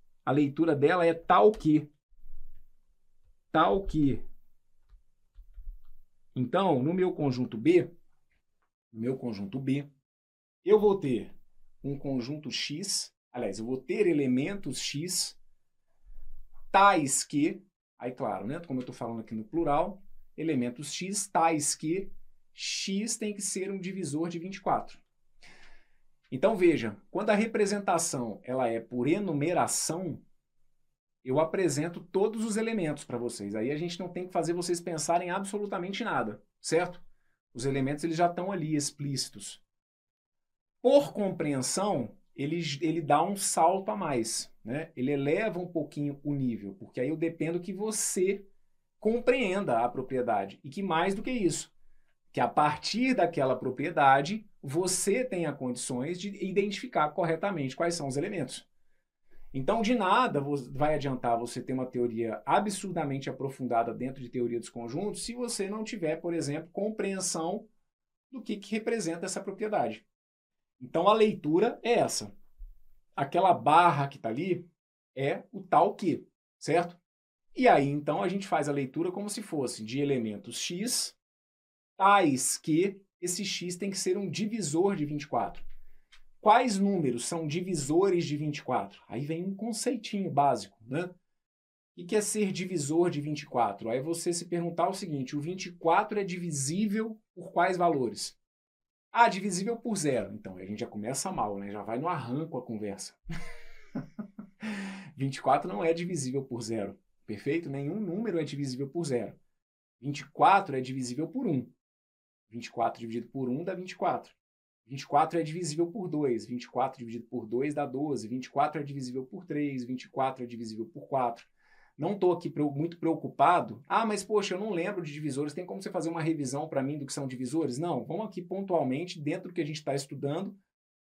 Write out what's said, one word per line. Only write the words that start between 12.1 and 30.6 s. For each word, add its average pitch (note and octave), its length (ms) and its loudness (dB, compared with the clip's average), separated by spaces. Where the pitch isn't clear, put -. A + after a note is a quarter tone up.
X, - 640 -4
aliás, A2 280 -4
eu A2 60 -6
vou B2+ 120 -2
ter F#3 300 0
elementos D3 720 2
X - 580 -4
tais F#3 520 6
que, D#3+ 380 0
aí B2 120 -6
claro, G2+ 360 -4
né, D3+ 180 -6
como B2+ 160 -4
eu B2+ 40 -8
tô B2+ 80 -10
falando A#2 260 -6
aqui A2+ 160 -10
no A2 80 -6
plural, E3 580 0
elementos C#3+ 560 -2
X F#3+ 360 -4
tais E3 480 2
que F3+ 340 -2
X - 640 -4
tem G#3 180 -4
que G3+ 80 -8
ser F#3+ 300 -4
um G3 80 -4
divisor E3+ 480 -4
de E3+ 120 -6
vinte F#3+ 160 -10
e - 60 -14
quatro. - 380 -2
Então G3 240 4
veja, C#3 420 4
quando G#3 180 0
a G#3+ 60 6
representação G3 1080 0
ela B2+ 240 0
é A2+ 120 0
por A#2+ 280 -2
enumeração, D#3+ 1120 0